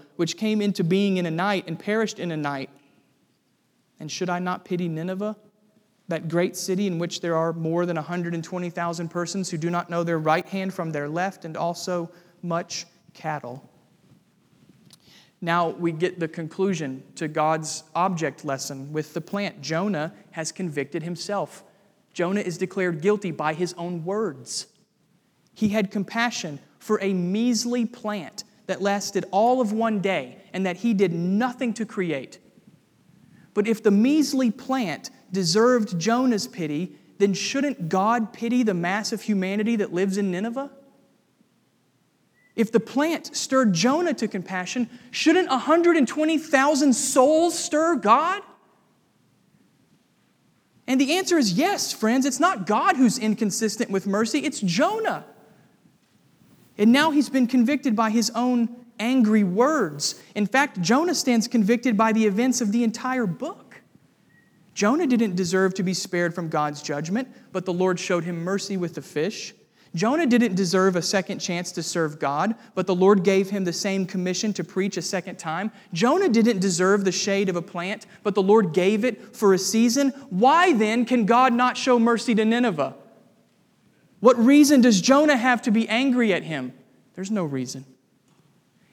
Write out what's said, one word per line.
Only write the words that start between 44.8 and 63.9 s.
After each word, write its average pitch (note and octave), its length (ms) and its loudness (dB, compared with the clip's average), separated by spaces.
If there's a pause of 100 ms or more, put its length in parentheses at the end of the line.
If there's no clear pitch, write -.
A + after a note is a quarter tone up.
shouldn't E4+ 400 2
a C4 60 2
hundred E4+ 400 4
and C4+ 100 4
twenty D#4 300 0
thousand C#4+ 560 2
souls D#4 640 4
stir D#4+ 380 0
God? D4 440 2 (2500)
And B3+ 140 2
the C#4+ 160 2
answer F#4 200 2
is G#3+ 160 2
yes, E4+ 380 0
friends. B3 340 2
It's C4+ 140 -2
not D4 280 2
God D#4 280 2
who's B3 220 4
inconsistent G#3+ 720 -2
with F#3+ 180 -4
mercy, A3 320 0
it's C4+ 220 -4
Jonah. C4 640 -2 (1500)
And G#3+ 140 6
now D4+ 200 4
he's D4 180 2
been C4 180 2
convicted B3+ 480 2
by A3 140 0
his A3 260 0
own A#3+ 340 0 (300)
angry A3 440 4
words. F#3+ 800 0 (140)
In G#3 100 0
fact, B3+ 340 0
Jonah C4+ 360 2
stands A#3 340 0
convicted A#3 480 2
by A3 160 4
the A3 120 4
events A#3+ 360 0
of G#3 100 0
the A#3+ 140 2
entire B3+ 400 -2
book. A#3 560 -8 (920)